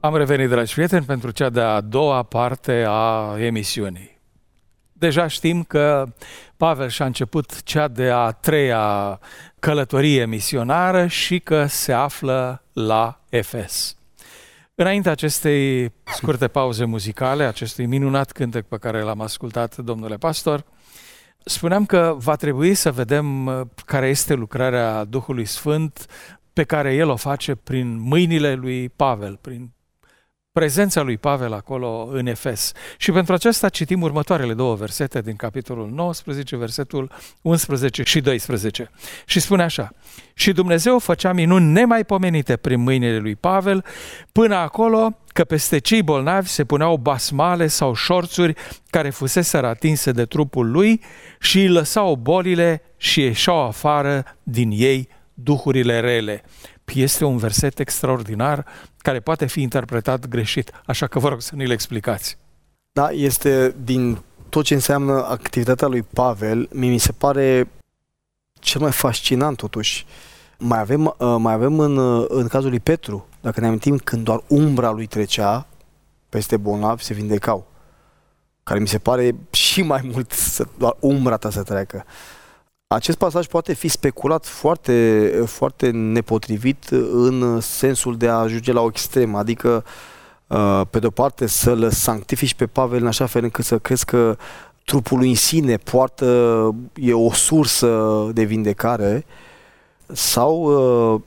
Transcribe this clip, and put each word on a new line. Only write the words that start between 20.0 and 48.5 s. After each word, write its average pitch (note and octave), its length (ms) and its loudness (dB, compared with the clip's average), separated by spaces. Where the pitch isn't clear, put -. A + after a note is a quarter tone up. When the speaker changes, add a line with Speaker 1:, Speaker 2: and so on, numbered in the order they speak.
Speaker 1:
pastor, D3+ 480 -2
spuneam F#3+ 420 0
că E3 320 2
va D3 180 0
trebui D3 380 0
să E3 180 0
vedem, C3+ 540 -2
uh, C3 140 -4
care C3 240 0
este C#3 260 0
lucrarea A#2+ 680 -2
Duhului A#2+ 400 -6
Sfânt D3+ 640 -4
pe D#3+ 120 0
care C#3+ 300 0
El D#3 140 2
o B2+ 80 0
face C#3 380 -4
prin A#2+ 460 -6
mâinile D3+ 540 2
lui B2+ 340 -6
Pavel, G#2 520 -2
prin B2 300 -16
prezența E3 500 0
lui A#2+ 160 -2
Pavel C3 340 -2
acolo A#2 580 -8
în C3 160 -4
Efes. A#2+ 460 -6
Și - 160 0
pentru F3+ 200 2
aceasta G#3 360 2
citim F3+ 340 -2
următoarele C#3+ 520 0
două A#2+ 200 0
versete G#2+ 460 -6
din G#2+ 160 -8
capitolul A2+ 540 -8
nouăsprezece, C#3+ 680 -6
versetul C3 540 -6
unsprezece C#3 600 0
și D3+ 180 2
doisprezece. A#2 680 -2
Și - 140 2
spune F#3+ 220 4
așa: D3 300 -2
"Și - 180 2
Dumnezeu F#3 460 4
făcea F3+ 340 0
minuni F3 400 6
nemaipomenite F#3+ 840 2
prin B2 240 0
mâinile A#2+ 380 2
lui G#2+ 180 -4
Pavel, F#3+ 480 0
până G#3+ 220 4
acolo A3 720 0
că - 180 0
peste D#3 340 0
cei A3 240 2
bolnavi D#3 460 0
se - 160 -2
puneau D3+ 320 2
basmale D3 720 0
sau C#3+ 280 0
șorțuri F3 600 0